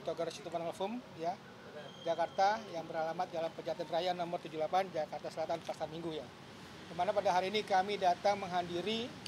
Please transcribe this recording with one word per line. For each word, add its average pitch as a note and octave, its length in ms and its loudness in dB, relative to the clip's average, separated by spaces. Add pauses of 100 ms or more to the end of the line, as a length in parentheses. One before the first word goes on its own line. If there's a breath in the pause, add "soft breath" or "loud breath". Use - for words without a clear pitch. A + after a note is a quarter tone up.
Togar D#3+ 240 0
Situmorang E3+ 400 -4
Firm, A3 320 -2 (160)
ya, E3+ 160 0 (720)
Jakarta, G3 640 4
yang E3 160 -6
beralamat E3 400 0
Jalan E3 320 -2
Pejaten D#3+ 320 -2
Raya F3 240 2
nomor E3+ 240 -2
tujuh D#3+ 160 -8
puluh D#3 160 0
delapan, F#3+ 160 4
Jakarta D#3 480 -4
Selatan, E3 240 0
Pasar D#3 320 -4
Minggu, E3 240 -4
ya. D3 80 -4 (640)
Yang F3+ 80 -12
mana F3+ 160 2
pada G3 240 4
hari F#3 160 4
ini G#3 160 2
kami G3 320 4
datang F#3 400 4
menghadiri F3+ 720 0 (160)